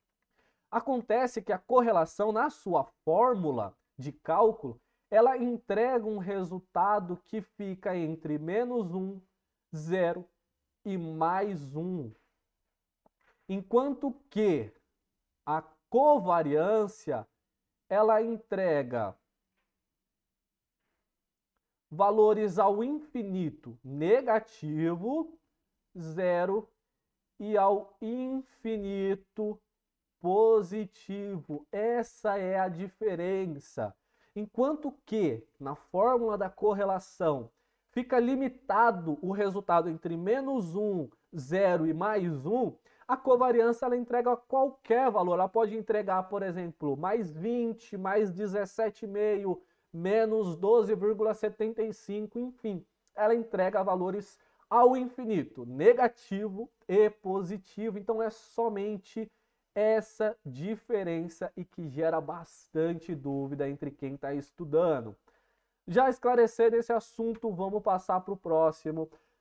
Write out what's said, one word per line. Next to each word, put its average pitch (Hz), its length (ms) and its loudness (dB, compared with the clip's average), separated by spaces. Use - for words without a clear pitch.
Acontece 247 720 -2
que 208 100 -6
a 185 60 0
correlação 220 760 2
na 226 180 0
sua 165 340 -2
fórmula 160 720 2
de 139 140 -10
cálculo, 165 680 0
ela 240 280 4
entrega 240 680 0
um 214 140 -4
resultado 185 1080 -2
que 220 160 -8
fica 190 540 -8
entre 160 420 -4
menos 202 560 -4
um, 190 260 -8
zero 170 520 -2
e 196 120 -6
mais 165 800 -4
um. 160 360 -8
Enquanto 254 640 -2
que 170 420 0
a 156 200 -4
covariância, 180 1400 2
ela 214 320 4
entrega 156 960 -2
valores 208 720 4
ao 208 240 4
infinito 196 1000 -6
negativo, 185 1500 -2
zero, 180 720 -2
e 208 180 -2
ao 196 420 2
infinito 214 1600 -6
positivo. 202 1500 0
Essa 220 680 -2
é 190 220 -2
a 185 80 0
diferença. 175 1300 -4
Enquanto 269 580 -2
que, 160 380 0
na 139 160 -10
fórmula 226 640 0
da 190 120 -4
correlação, 190 1000 -2
fica 247 280 0
limitado 233 1000 0
o 180 100 -4
resultado 190 580 0
entre 165 260 -6
menos 214 600 -2
um, 196 340 -2
zero 170 520 0
e 160 60 0
mais 175 520 -2
um, 208 300 0
A 254 80 0
covariância, 247 720 4
ela 247 100 2
entrega 240 400 0
qualquer 262 720 2
valor. 180 240 2
Ela 185 160 2
pode 220 260 2
entregar, 202 540 0
por 202 140 -4
exemplo, 165 520 -4
mais 185 360 -2
vinte, 226 640 -6
mais 190 340 0
dezessete 208 760 -4
e - 20 -10
meio, 202 520 -2
menos 202 640 0
doze 208 380 4
vírgula 208 400 0
setenta 214 480 -4
e 220 100 -4
cinco, 208 460 -10
enfim. 240 480 -8
Ela 214 180 2
entrega 196 480 0
valores 190 560 -4
ao 247 260 8
infinito, 220 720 -4
negativo 202 1040 2
e 208 220 4
positivo. 196 880 -8
Então, 220 240 -4
é 226 80 -2
somente 214 1000 -6
essa 214 720 0
diferença 170 1120 -4
e 180 80 -10
que 165 240 -12
gera 160 320 0
bastante 165 920 -6
dúvida 139 520 -4
entre 143 220 -8
quem 139 260 -10
tá 139 200 -8
estudando. 147 800 -2
Já 254 240 4
esclarecendo 233 640 4
esse 233 180 0
assunto, 226 580 -4
vamos 196 300 -4
passar 185 400 0
pro 196 160 -8
próximo. 160 720 0